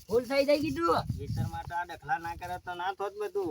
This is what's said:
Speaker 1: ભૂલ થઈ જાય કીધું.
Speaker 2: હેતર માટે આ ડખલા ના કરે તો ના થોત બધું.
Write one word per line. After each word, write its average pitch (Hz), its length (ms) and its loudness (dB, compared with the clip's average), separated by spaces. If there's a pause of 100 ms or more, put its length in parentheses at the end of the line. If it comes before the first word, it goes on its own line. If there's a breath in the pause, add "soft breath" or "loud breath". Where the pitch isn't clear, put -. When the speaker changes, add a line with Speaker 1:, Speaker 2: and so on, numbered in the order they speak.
Speaker 1:
ભૂલ 233 140 4
થઈ 277 220 4
જાય 294 140 6
કીધું. 311 360 2 (200)
Speaker 2:
હેતર - 360 -2
માટે - 220 -6
આ 175 120 -2
ડખલા 160 320 -4
ના 170 180 -8
કરે 180 240 -6
તો 180 140 -8
ના 180 200 -2
થોત 196 200 -4
બધું. 349 380 -2